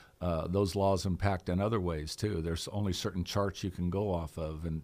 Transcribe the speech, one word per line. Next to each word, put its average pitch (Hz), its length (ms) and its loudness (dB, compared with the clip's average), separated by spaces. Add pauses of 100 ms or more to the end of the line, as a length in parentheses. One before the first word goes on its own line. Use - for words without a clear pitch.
(220)
uh, 82 260 0
those 95 280 4
laws 98 300 4
impact 95 440 0
in 90 120 2
other 110 180 2
ways 80 360 -2
too. 98 260 -2
There's 82 280 -2
only 101 240 0
certain 90 300 -2
charts 101 400 0
you 98 80 -2
can 87 200 -2
go 98 220 2
off 82 240 -4
of, 78 280 -6
and 80 180 -2